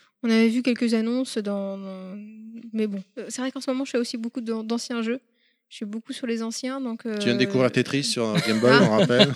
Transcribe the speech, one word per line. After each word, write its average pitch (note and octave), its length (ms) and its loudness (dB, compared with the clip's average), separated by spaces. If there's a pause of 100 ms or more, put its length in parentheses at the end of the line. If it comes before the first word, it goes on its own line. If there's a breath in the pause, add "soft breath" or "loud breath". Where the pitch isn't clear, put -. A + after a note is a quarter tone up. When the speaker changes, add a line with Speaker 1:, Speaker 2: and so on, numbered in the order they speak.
(220 soft breath)
Speaker 1:
on A#3 80 0
avait A3+ 180 6
vu A#3+ 140 0
quelques A#3+ 320 2
annonces A#3+ 420 -2
dans, G3 400 -4
dans, F#3+ 400 -12 (560)
mais A3 140 0
bon. G3 160 -6 (160)
Euh, G#3+ 100 -10
c'est B3+ 140 -8
vrai C4 80 -2
qu'en C4+ 100 -10
ce C4+ 100 -4
moment, C4 140 -2
je - 60 -8
fais B3+ 80 0
aussi A#3+ 180 -2
beaucoup A#3 240 -6
d'an-, A3 240 -4
d'anciens A#3 380 -4
jeux. A#3 180 -2 (480)
Je - 80 -20
suis - 100 -8
beaucoup A3 260 -8
sur B3+ 140 -8
les A3+ 160 -2
anciens, B3+ 380 -6
donc, A#3 240 -6
Speaker 2:
Tu A#3+ 60 -6
viens G#3 160 -4
de A#2+ 80 4
Speaker 1:
euh, - 20 2
Speaker 2:
découvrir B2+ 340 2
Tetris C#3 320 0
sur, A#2+ 240 -2
euh, G#2+ 180 0
Game A2 140 2
Boy, A#2+ 140 6
Speaker 1:
Ah. - 100 8
Speaker 2:
on - 160 6
rappelle. B2 380 6